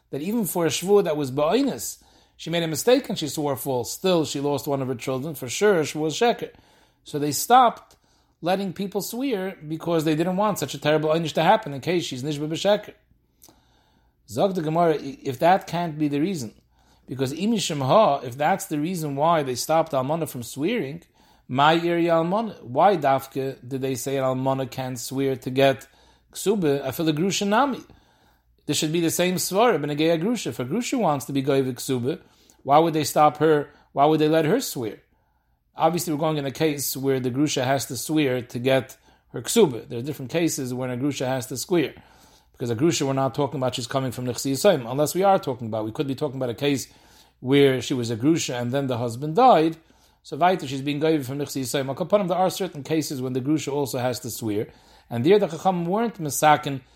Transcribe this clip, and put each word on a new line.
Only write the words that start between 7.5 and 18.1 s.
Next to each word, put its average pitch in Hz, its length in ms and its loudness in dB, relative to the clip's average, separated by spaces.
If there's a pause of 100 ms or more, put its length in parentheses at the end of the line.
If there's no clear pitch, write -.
letting 185 320 -2
people 196 280 -4
swear 220 560 -4 (100)
because 160 380 -2
they 156 100 4
didn't 180 220 0
want 208 220 0
such 139 140 -6
a 147 40 -10
terrible 151 320 2
Einish 160 240 0
to 165 100 0
happen 185 300 4
in 139 80 -8
case 170 240 -2
she's 127 180 -8
Nishba 151 240 -4
B'Sheker. 196 460 0 (1400)
Zog 180 260 0
the 180 60 -2
Gemara, 156 340 2
i-, 139 280 -10
if 131 160 -6
that 165 280 4
can't 165 300 -4
be 151 100 0
the 143 120 0
reason, 151 340 -2 (540)
because 131 260 -4
Imi 202 260 0
Shem 151 220 -4
Ha, 151 380 4